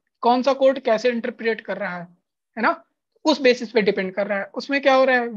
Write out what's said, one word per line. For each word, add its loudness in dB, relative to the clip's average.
कौन 4
सा 2
कोर्ट 2
कैसे 0
interpret -4
कर -8
रहा -8
है, -14
है -8
ना? -2
उस 2
basis 2
पे 2
depend -2
कर -4
रहा -4
है। -8
उसमें -4
क्या 4
हो 4
रहा 2
है, -2